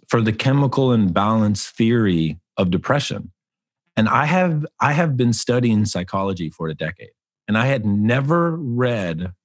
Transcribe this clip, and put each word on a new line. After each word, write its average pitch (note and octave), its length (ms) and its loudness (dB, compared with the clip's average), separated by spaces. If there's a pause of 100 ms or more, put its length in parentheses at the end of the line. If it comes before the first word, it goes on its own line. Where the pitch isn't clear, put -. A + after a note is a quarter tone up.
for A#2+ 120 2
the A2 120 2
chemical C3+ 600 2
imbalance G#2 800 2
theory F#2+ 680 2 (200)
of F#2 120 2
depression. G#2 600 -2 (640)
And A2 120 2
I C3 180 2
have, E3 400 0 (140)
I C#3 120 0
have D3+ 240 0
been A#2+ 160 2
studying A2+ 540 0
psychology F2+ 640 -4
for E2 180 -8
a D#2 60 -6
decade, - 380 -10 (340)
and G#2+ 100 0
I A#2+ 100 0
had B2+ 200 -2
never C#3 680 0
read A#2 760 -4 (120)